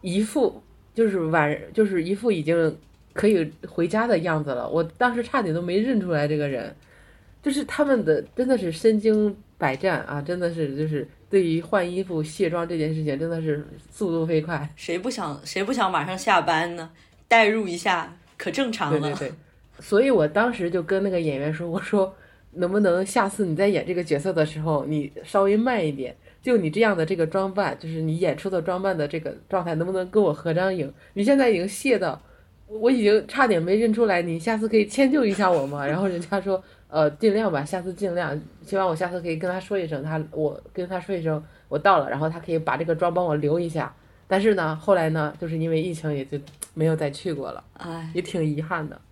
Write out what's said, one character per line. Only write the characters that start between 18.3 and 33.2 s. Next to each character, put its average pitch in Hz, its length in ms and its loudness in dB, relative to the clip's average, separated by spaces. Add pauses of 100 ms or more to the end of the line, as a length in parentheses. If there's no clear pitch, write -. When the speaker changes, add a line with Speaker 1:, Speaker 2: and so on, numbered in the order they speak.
Speaker 2:
可 - 100 -6
正 247 220 0
常 160 240 -2
了。 147 60 0
Speaker 1:
对， 147 140 -2
对， 139 140 -6
对。 - 60 -10 (460)
所 208 200 2
以 269 80 4
我 190 200 4
当 220 260 0
时 175 160 -4
就 180 100 0
跟 190 220 0
那 202 80 0
个 175 100 0
演 151 160 -2
员 147 160 -4
说， 165 160 -6
我 185 120 -4
说 190 340 0 (400)
，“能 175 160 -2
不 196 80 0
能 190 260 4
下 196 240 2
次 196 160 -2
你 160 120 0
在 196 100 2
演 185 180 2
这 180 80 -4
个 175 120 -2
角 156 120 0
色 175 160 -2
的 156 140 2
时 156 140 -10
候， 151 240 0
你 147 260 -4 (140)
稍 196 180 2
微 196 140 4
慢 226 280 2
一 151 60 0
点？ 131 260 -8 (240)
就 247 160 2
你 165 140 2
这 202 120 0
样 208 140 4
的 160 80 2
这 175 120 -2
个 165 100 2
装 190 260 -2
扮， 185 280 0
就 160 80 -10
是 160 120 -6
你 160 180 -2
演 160 180 2
出 196 120 -8
的 180 140 -2
装 180 180 -2
扮 190 160 0
的 147 120 -2
这 165 100 -6
个 - 180 -8 (120)
状 185 160 0
态， 170 100 -4
能 165 100 -2
不 185 80 -4
能 185 200 -2
跟 214 100 4
我 160 100 4
合 160 220 -2
张 185 180 0
影？ 151 200 -6 (220)
你 202 100 0
现 277 120 6
在 262 140 4
已 214 40 4
经 180 140 -2
卸 233 300 0
到， 175 240 -4 (460)
我 220 200 0
已 254 140 4
经 208 240 4